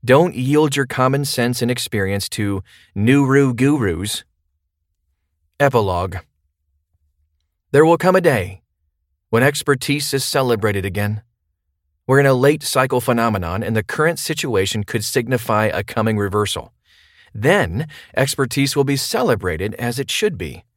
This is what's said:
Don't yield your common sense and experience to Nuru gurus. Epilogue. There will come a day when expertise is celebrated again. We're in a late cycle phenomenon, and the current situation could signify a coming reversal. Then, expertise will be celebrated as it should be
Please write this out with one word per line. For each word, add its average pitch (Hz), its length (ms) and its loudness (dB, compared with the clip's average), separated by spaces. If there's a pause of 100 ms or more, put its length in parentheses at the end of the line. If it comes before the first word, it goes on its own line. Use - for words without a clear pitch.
Don't 143 320 4
yield 139 400 2
your 139 100 0
common 131 400 0
sense 123 360 -2
and 120 80 -2
experience 101 600 -4
to 101 340 -4 (320)
Nuru 135 600 4
gurus. 107 680 0 (1400)
Epilogue. 98 580 0 (1500)
There 147 140 6
will 165 120 4
come 185 180 2
a 190 60 4
day 98 400 0 (680)
when 117 140 2
expertise 143 680 0
is 135 120 -2
celebrated 110 600 0
again. 104 360 -4 (880)
We're 135 120 4
in 143 60 4
a 135 80 4
late 139 300 2
cycle 131 360 0
phenomenon, 107 640 -2
and 110 120 -4
the 107 80 0
current 160 360 -2
situation 107 640 -2
could 107 220 -4
signify 117 640 0
a 98 160 -4
coming 110 340 -2
reversal. 101 560 -2 (600)
Then, 131 540 0 (300)
expertise 139 580 0
will 143 80 2
be 139 140 0
celebrated 101 800 -2
as 120 240 -6
it 139 120 -6
should 208 260 -2
be 78 280 -12 (120)